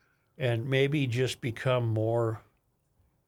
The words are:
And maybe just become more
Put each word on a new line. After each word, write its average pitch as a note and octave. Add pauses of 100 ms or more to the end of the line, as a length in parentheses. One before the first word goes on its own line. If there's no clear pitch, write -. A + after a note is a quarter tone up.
(380)
And A#2+
maybe C#3
just B2+
become B2+
more A2+ (880)